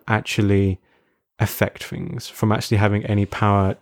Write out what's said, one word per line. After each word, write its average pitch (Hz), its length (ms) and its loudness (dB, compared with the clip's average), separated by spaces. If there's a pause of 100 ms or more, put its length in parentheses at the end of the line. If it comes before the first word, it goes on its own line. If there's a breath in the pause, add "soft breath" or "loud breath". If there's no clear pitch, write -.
actually 98 720 0 (600)
affect - 440 -2
things, - 460 -10
from - 240 0
actually 113 240 0
having 104 300 2
any 101 180 2
power 101 580 2